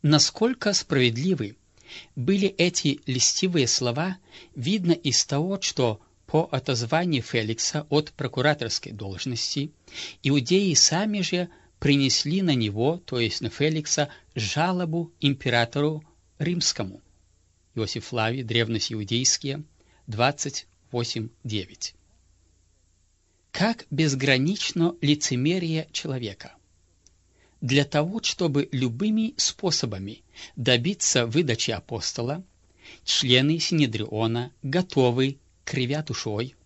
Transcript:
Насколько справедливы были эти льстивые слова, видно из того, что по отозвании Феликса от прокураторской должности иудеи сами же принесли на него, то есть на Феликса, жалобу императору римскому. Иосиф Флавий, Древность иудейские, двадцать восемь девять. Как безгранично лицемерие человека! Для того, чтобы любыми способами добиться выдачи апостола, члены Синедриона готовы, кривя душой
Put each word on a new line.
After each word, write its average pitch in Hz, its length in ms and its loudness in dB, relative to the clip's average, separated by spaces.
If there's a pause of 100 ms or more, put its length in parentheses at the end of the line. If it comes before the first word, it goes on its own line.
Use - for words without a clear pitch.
Насколько 202 720 2
справедливы 127 840 0 (600)
были 190 320 2
эти 170 580 0
льстивые 135 640 2
слова, 147 500 0 (380)
видно 170 360 0
из 151 340 0
того, 180 340 -2
что 117 400 0 (260)
по 156 240 2
отозвании 135 720 0
Феликса 113 720 -2
от 151 220 2
прокураторской 127 800 -2
должности 110 760 -6 (520)
иудеи 151 500 4
сами 202 480 2
же 175 300 -2 (280)
принесли 139 640 2
на 160 120 4
него, 117 500 0
то 123 160 -4
есть 110 220 0
на 110 80 -4
Феликса, 151 580 0 (260)
жалобу 170 840 -2
императору 139 800 0 (360)
римскому. 160 600 -2 (760)
Иосиф 110 320 -4
Флавий, 120 360 -2
Древность 113 500 0
иудейские, 127 680 -2 (440)
двадцать 135 600 -2 (240)
восемь 117 380 -4 (160)
девять. 107 500 -8 (1600)
Как 226 400 -2
безгранично 147 1080 2
лицемерие 156 920 0
человека! 120 640 -8 (1040)
Для 139 240 4
того, 160 380 0
чтобы 143 500 0
любыми 170 640 0
способами 104 880 -4 (320)
добиться 123 680 2
выдачи 117 440 0
апостола, 120 720 -6 (640)
члены 131 560 4
Синедриона 113 920 0 (120)
готовы, 135 760 2 (260)
кривя 147 380 -2
душой 120 640 -6